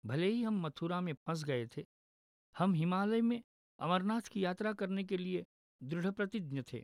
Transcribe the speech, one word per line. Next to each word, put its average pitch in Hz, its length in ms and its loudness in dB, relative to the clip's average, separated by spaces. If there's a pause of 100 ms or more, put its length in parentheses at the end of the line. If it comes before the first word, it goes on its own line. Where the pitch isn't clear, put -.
भले 151 220 2
ही 233 140 2
हम 220 180 2
मथुरा 170 400 -2
में 175 140 -2
फंस 160 300 -4
गए 123 320 0
थे, 143 100 -8 (720)
हम 185 160 4
हिमालय 190 460 2
में 233 220 2 (360)
अमरनाथ 185 420 2
की 196 240 -4
यात्रा 196 280 0
करने 196 320 -2
के 190 120 -2
लिए 180 300 -2 (360)
दृढ़ 170 280 -2
प्रतिज्ञ 190 520 -4
थे - 220 -8